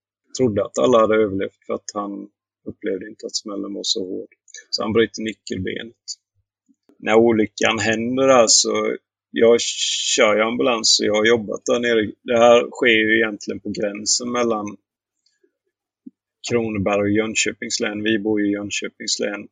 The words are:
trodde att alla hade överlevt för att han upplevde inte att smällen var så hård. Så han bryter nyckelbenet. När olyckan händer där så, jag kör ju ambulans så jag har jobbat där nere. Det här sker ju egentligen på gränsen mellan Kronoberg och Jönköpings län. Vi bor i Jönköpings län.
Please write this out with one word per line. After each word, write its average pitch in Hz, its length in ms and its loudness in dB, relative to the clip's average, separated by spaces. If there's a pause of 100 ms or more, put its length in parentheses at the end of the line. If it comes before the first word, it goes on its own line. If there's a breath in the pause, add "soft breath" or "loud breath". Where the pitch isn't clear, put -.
(380)
trodde 104 280 0
att - 120 -14
alla 127 220 4
hade 107 160 4
överlevt 98 500 -2
för 113 80 -6
att - 200 -10
han 101 360 -8 (360)
upplevde 104 440 -8
inte 113 160 -16
att 110 100 -8
smällen 101 380 -10
var 98 100 -10
så 98 220 -4
hård. 101 240 -10 (400 loud breath)
Så - 140 -6
han 113 100 -2
bryter 113 280 0
nyckelbenet. 110 840 -10 (960)
När 107 160 0
olyckan 110 640 2
händer 113 480 0
där 123 200 6
så, 107 500 0 (340)
jag 117 300 4 (540)
kör 107 200 4
ju 107 60 2
ambulans 117 540 0
så 110 100 0
jag 104 100 0
har 107 100 2
jobbat 113 400 0
där 127 140 0
nere. 113 320 0 (120)
Det 123 140 0
här 120 340 6
sker 117 340 2
ju 110 120 2
egentligen 107 420 -4
på 107 100 -10
gränsen 107 600 -6
mellan 110 460 -4 (1700)
Kronoberg 107 520 -2
och 101 100 0
Jönköpings 107 680 -2
län. 107 240 -6
Vi 110 160 0
bor 104 220 0
i 101 100 0
Jönköpings 101 680 -6
län. 104 320 -6